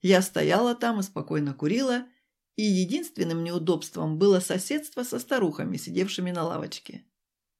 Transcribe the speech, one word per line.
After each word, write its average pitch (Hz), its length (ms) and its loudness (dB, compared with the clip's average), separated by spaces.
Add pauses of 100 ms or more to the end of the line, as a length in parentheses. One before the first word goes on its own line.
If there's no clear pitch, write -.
Я 185 200 6
стояла 190 520 2
там 233 260 -2
и 190 40 -2
спокойно 151 500 -4
курила, 247 520 0 (500)
и 214 80 -2
единственным 185 800 0
неудобством 165 720 -2
было 190 220 6
соседство 254 640 -4
со 247 160 -6
старухами, 170 580 -2
сидевшими 180 540 -4
на 175 120 -4
лавочке. - 640 -8 (540)